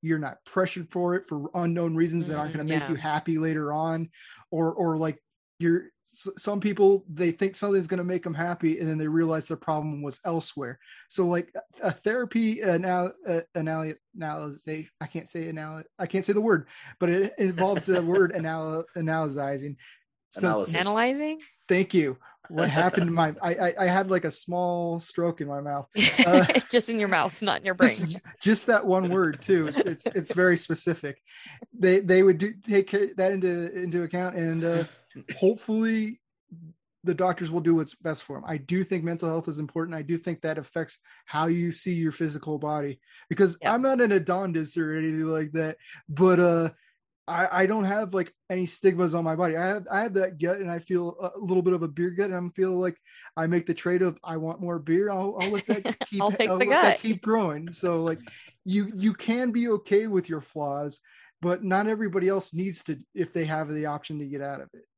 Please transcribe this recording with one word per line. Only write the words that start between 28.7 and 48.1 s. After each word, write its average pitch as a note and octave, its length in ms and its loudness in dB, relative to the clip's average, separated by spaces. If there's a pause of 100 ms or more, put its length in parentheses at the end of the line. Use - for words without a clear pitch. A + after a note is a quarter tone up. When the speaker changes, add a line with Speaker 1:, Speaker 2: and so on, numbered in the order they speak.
Speaker 1:
one F#3 240 2
word E3+ 320 2
too. E3+ 260 4
It's, D3 160 -2
it's, E3 320 -2
it's E3 160 -4
very F3 260 4
specific. D#3+ 640 -6 (560)
They, F#3+ 240 6
they F#3 220 6
would F#3 160 8
do, G3+ 160 0
take G3 360 2
ca-, G3 260 0
that F#3+ 140 2
into, F3 460 -2
into F3 260 -2
account, F3+ 340 -4
and, E3 260 -2
uh, E3+ 200 0 (320)
Speaker 2:
<laughs> - 220 -14
Speaker 1:
hopefully A3 840 0 (800)
the F3 120 0
doctors F3 360 0
will E3+ 100 -2
do E3 140 4
what's D#3 200 -2
best - 280 -6
for C#3 140 -12
'em. C3 100 -14
I D#3+ 100 -4
do E3+ 260 -2
think F3+ 200 -4
mental E3+ 260 -4
health D#3+ 180 -2
is D3+ 120 -8
important. E3 360 -6
I D#3 80 -6
do E3 140 -4
think E3 240 -6
that D#3 160 -4
affects D#3 420 -8 (260)
how D#3 220 -2
you E3+ 240 0
see F3 240 -4
your E3 180 0
physical D3+ 460 -6
body, D3 400 -4 (300)
because F3 320 2
Speaker 2:
Yeah. G#3+ 120 2
Speaker 1:
I'm A#3+ 100 2
not C4 180 4
an A3+ 100 6
Adonis F3 640 0
or D#3 200 -2
anything D#3+ 300 -2
like D#3 260 -2
that, D#3+ 240 -2 (320)
but, F3 300 6
uh, E3+ 320 4 (560)
I, F3+ 360 0
I - 40 4
don't G#3+ 180 0
have, G3 300 -2